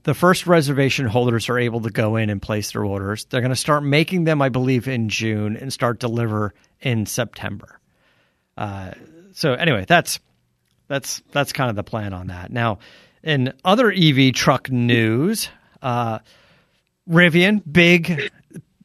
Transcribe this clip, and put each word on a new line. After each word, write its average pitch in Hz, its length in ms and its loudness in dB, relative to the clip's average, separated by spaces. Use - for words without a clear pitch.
The 147 100 0
first 175 320 2
reservation 139 600 2
holders 120 420 0
are 123 80 0
able 117 240 -2
to 110 80 -6
go 110 260 -2
in 110 140 0
and 101 120 -4
place 107 300 -6
their 107 140 -4
orders. 98 400 -6
They're 127 160 -4
gonna 127 140 -2
start 147 280 0
making 160 420 0
them, 156 160 2
I 135 80 2
believe, 127 380 0
in 117 220 -2
June 107 480 -4
and 135 160 -10
start 120 260 -2
deliver 110 540 -2
in 113 240 -2
September. - 720 -8
Uh, 98 340 -10
so 139 200 -2
anyway, 123 340 -2
that's, 165 320 2
that's, - 440 -8
that's 143 220 -2
kind 127 160 -2
of 107 60 -4
the 101 80 -6
plan 104 300 -8
on 90 140 -10
that. 90 240 -12
Now, 117 280 -2
in 135 300 0
other 214 260 4
E 170 200 4
V 131 200 4
truck - 380 0
news, 120 800 0
uh, 120 380 -4
Rivian, 175 600 4
big, 170 640 4